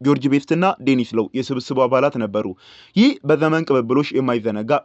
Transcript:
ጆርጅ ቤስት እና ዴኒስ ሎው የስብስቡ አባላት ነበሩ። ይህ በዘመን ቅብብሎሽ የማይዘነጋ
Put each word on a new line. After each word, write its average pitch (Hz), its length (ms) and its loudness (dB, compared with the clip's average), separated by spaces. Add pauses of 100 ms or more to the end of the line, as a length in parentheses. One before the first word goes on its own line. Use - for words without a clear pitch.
ጆርጅ 139 260 0
ቤስት 135 240 0
እና 170 140 2 (140)
ዴኒስ 127 320 0
ሎው 110 220 0
የስብስቡ 131 480 -4
አባላት 131 360 2
ነበሩ። 107 280 -4 (500)
ይህ 247 180 4 (100)
በዘመን 156 420 2
ቅብብሎሽ 131 480 0
የማይዘነጋ 120 720 -2